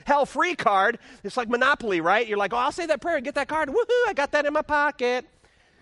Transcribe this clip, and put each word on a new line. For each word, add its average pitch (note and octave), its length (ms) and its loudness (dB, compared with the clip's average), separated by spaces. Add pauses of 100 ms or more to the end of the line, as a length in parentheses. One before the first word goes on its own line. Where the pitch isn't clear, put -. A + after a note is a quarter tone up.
hell C#4+ 200 2
free E4 300 -2
card. G#3+ 440 2 (260)
It's G3 120 -10
like A#3+ 120 -2
Monopoly, A#3+ 520 2
right? G3 260 2
You're G#3 120 -2
like, G3+ 140 0
"Oh, A#3 60 0
I'll C4 140 0
say E4+ 140 -6
that D4 140 0
prayer E4+ 160 -2
and C4 80 -6
get C#4 100 -6
that C#4 140 -2
card. D4+ 200 -2
Woohoo, A#4 400 0
I G4 60 -2
got C#4+ 180 -2
that D4 140 0
in D4 60 -2
my D4+ 100 0
pocket." C#4+ 640 -2 (560)